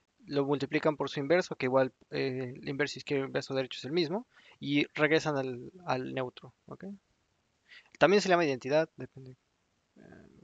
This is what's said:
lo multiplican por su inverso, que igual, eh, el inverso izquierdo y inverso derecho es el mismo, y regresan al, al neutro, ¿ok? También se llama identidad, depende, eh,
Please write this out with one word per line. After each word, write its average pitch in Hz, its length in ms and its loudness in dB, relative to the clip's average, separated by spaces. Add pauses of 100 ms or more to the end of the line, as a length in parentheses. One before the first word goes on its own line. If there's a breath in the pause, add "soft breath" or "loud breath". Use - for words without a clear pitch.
(260)
lo 143 180 0
multiplican 143 540 0
por 139 100 -2
su - 100 -6
inverso, 160 380 0
que - 80 -2
igual, 131 300 4 (160)
eh, 131 500 -4
el 143 80 -10
inverso 139 300 -4
izquierdo 135 260 -2
y 135 40 -6
inverso 135 260 -6
derecho 131 240 -4
es - 80 -10
el 135 60 -6
mismo, 175 340 0 (340 soft breath)
y 143 320 2
regresan 151 460 2
al, 131 340 -6 (140)
al 131 260 -4
neutro, 127 400 -8 (140)
¿ok? 151 180 -16 (1120 soft breath)
También 190 220 6
se 185 80 0
llama 175 160 6
identidad, 143 520 0
depende, 131 340 -16 (640)
eh, - 320 -20 (160)